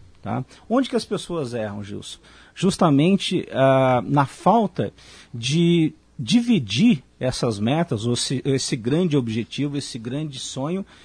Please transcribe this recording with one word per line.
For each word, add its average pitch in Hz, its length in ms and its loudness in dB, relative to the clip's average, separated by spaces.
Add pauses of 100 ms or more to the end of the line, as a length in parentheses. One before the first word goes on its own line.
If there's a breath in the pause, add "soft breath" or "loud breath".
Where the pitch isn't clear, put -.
(220)
tá? 117 220 -6 (260 soft breath)
Onde 247 200 2
que 262 80 -4
as 220 80 -2
pessoas 160 480 -6
erram, 104 280 -6
Gilson? 101 380 -14 (340 soft breath)
Justamente, 175 1000 2
ah, 131 520 4
na 139 200 2
falta 190 640 0 (420 loud breath)
de 160 600 2 (240)
dividir 165 840 2 (160)
essas 120 420 -2
metas, 120 460 0
ou 120 120 0
se-, 127 260 -4
esse 135 320 0
grande 147 400 0
objetivo, 127 600 -2
esse - 200 -8
grande 131 400 -8
sonho, 160 480 -6 (200 soft breath)